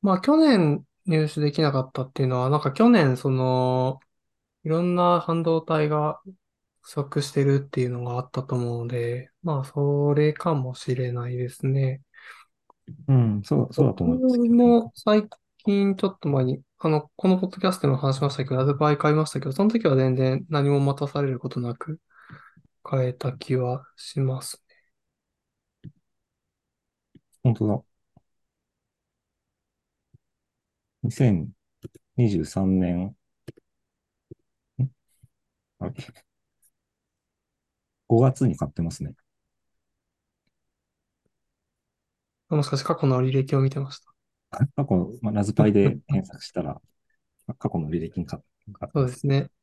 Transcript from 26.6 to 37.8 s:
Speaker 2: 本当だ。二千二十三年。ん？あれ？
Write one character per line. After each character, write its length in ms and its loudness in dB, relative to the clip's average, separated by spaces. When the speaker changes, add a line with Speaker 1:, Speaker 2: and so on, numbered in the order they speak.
Speaker 2:
本 120 4
当 120 -2
だ。 140 -2
二 80 -2
千 380 2
二 140 4
十 160 -2
三 340 0
年。 280 0
ん？ 80 -14
あ 60 -8
れ？ 80 -8